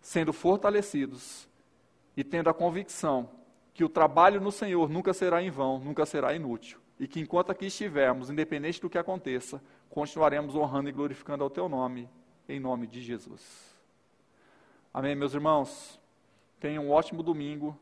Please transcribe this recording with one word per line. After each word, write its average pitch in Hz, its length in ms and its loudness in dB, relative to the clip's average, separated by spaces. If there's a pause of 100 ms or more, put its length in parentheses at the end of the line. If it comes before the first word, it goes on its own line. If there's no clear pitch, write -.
sendo 156 320 0
fortalecidos 202 1120 0 (680)
e 139 60 -2
tendo 165 260 2
a 160 40 4
convicção 165 760 -2 (440)
que 170 100 0
o 156 60 2
trabalho 170 520 6
no 202 100 -2
Senhor 175 380 0
nunca 180 240 0
será 175 280 2
em 185 80 -4
vão, 135 300 -2
nunca 147 260 -2
será 139 280 0
inútil, 131 460 -8 (200)
e 135 80 -6
que 160 140 -8
enquanto 175 280 2
aqui 190 180 -4
estivermos, 135 640 2
independente 151 520 -4
do 175 80 -6
que 175 80 -4
aconteça, 156 680 -6 (260)
continuaremos 147 640 0
honrando 139 360 0
e - 20 -8
glorificando 143 520 -6
ao 139 60 0
teu 180 200 -4
nome, 123 400 -4 (380)
em 139 120 -8
nome 127 260 -4
de 113 160 -14
Jesus. - 760 -14 (1160)
Amém, 139 220 -2
meus 139 180 -2
irmãos? 147 680 0 (600)
Tenham 151 260 -4
um 143 60 0
ótimo 160 320 2
domingo. 151 580 -4